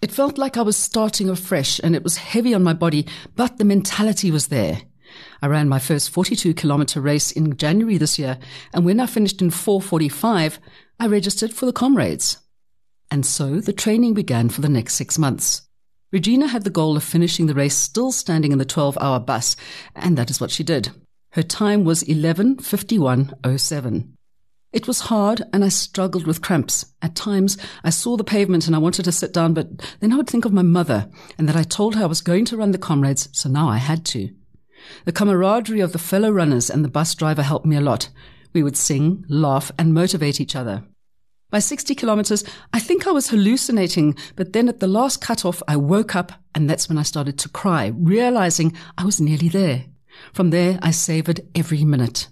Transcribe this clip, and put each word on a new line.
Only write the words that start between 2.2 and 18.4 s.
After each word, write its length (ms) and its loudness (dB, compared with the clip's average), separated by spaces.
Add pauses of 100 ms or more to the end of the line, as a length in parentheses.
on 80 4
my 100 4
body, 340 0 (300)
but 220 -2
the 60 0
mentality 640 2
was 160 0
there. 360 -2 (600)
I 60 0
ran 200 2
my 100 2
first 320 -2
forty-two 440 0
kilometer 460 0
race 320 0
in 240 0
January 420 2
this 200 0
year, 200 -4 (340)
and 120 2
when 160 4
I 60 0
finished 360 0
in 80 4
four 320 0
forty-five, 760 0 (400)
I 80 -2
registered 460 0
for 140 -4
the 60 0
Comrades. 680 0 (720)
And 140 0
so 340 -2
the 140 -2
training 420 2
began 360 0
for 100 -6
the 80 0
next 260 0
six 240 -4
months. 440 0 (500)
Regina 340 2
had 180 -2
the 60 -2
goal 260 2
of 60 -2
finishing 440 2
the 80 0
race 220 0
still 360 0
standing 400 0